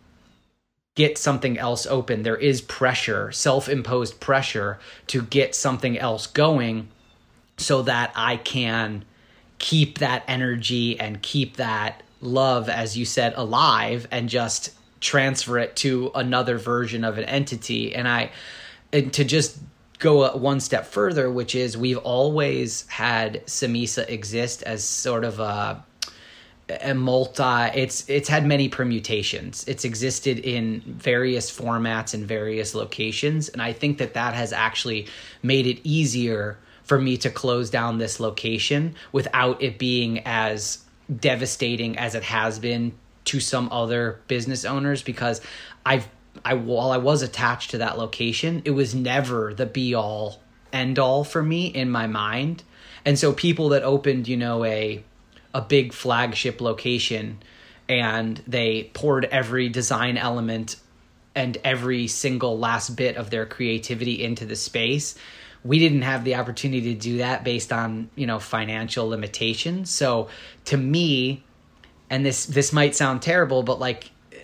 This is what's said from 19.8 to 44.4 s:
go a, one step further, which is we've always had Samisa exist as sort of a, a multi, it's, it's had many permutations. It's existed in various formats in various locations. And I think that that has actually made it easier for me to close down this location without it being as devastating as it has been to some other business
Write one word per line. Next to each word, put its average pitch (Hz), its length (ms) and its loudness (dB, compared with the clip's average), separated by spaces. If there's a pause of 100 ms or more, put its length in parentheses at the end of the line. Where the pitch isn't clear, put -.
go 147 260 8
a, 131 120 2
one 135 240 2
step - 260 0
further, 131 440 2
which 123 240 -2
is 123 220 0
we've 123 220 2
always 135 920 2
had 113 580 0
Samisa 120 600 -2
exist 113 540 -4
as 110 220 -6
sort 117 400 -2
of 110 160 -4
a, 104 440 -4 (1000)
a 135 120 0
multi, 127 480 2
it's, 123 640 2
it's 143 200 0
had 151 180 4
many 139 220 4
permutations. 110 1000 -2
It's - 200 -4
existed 123 520 -2
in 113 480 -2
various 123 640 0
formats 117 640 -2
in 107 140 -6
various 107 480 -2
locations. 110 720 -2
And 120 140 -6
I 117 100 -2
think 143 260 -2
that 123 160 -2
that 117 200 -2
has 117 180 -4
actually 110 540 -2 (360)
made 131 240 4
it 123 160 0
easier 120 760 0 (260)
for 139 140 4
me 131 200 2
to 123 120 -2
close 123 400 0
down 117 260 0
this 113 240 -4
location 117 760 0 (160)
without 127 500 2
it 117 160 -4
being 120 480 0
as 110 520 -2 (400)
devastating 120 800 0
as 117 180 -4
it 113 80 -4
has 110 360 0
been 117 340 -2 (340)
to 143 120 0
some 123 320 0
other 117 480 0 (100)
business 127 360 -2